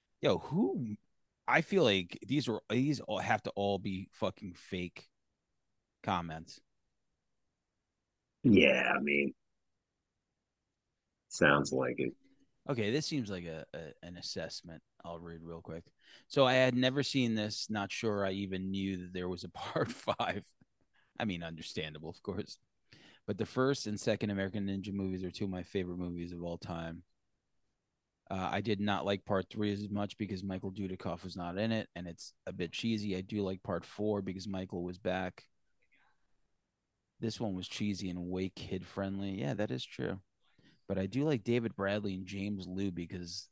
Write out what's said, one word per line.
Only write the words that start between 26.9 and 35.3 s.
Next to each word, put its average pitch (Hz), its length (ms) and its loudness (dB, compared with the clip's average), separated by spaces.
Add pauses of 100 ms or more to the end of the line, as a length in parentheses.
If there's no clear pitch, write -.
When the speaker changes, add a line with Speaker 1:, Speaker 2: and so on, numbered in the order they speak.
Speaker 1:
Uh, 92 220 -4
I 98 100 0
did 101 200 0
not 98 240 2
like 98 180 0
part 95 260 0
three 104 220 0
as 104 180 -4
much 104 280 -4
because 95 260 -4
Michael 95 300 -4
Dudikoff 92 500 -6
was 90 140 -10
not 87 200 -4
in 110 140 0
it, 110 240 -2
and 90 120 -8
it's - 260 -12 (140)
a 92 40 -8
bit 92 220 -4
cheesy. 104 420 -2
I 92 60 -2
do 101 200 -2
like 95 220 -2
part 85 220 -2
four 104 360 -2
because 95 260 -6
Michael 95 360 -4
was 90 140 -6
back. 92 480 -2 (1800)